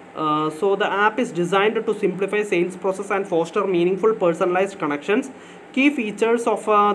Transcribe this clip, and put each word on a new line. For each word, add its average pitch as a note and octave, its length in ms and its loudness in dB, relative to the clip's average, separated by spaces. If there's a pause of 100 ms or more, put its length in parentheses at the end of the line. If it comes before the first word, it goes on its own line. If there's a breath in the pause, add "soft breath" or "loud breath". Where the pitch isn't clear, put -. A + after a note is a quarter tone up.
(160)
Uh, D#3 320 0 (120)
so G3+ 80 0 (160)
the E3+ 60 0 (160)
app G#3+ 180 2
is A#3+ 60 -4 (120)
designed G3 360 2 (100)
to G#3 60 0 (120)
simplify G3 380 -2 (100)
sales F3+ 300 0
process G3 340 -4
and F#3+ 160 -2
foster E3+ 320 0 (100)
meaningful F#3 380 2 (100)
personalized F3+ 600 0
connections. D#3+ 420 -2 (480 loud breath)
Key C4+ 160 4 (100)
features A3+ 440 0 (100)
of, G3 160 -4
uh, G#3 260 4